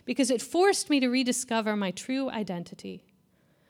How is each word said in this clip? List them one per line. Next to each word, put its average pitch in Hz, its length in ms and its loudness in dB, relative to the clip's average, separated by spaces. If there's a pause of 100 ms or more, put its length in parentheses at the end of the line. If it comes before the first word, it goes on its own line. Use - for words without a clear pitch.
because 247 240 2
it 240 100 2
forced 370 520 2
me 285 80 4
to 254 100 2
rediscover 233 680 0
my 202 140 -2
true 262 400 -4
identity. 185 760 -8 (640)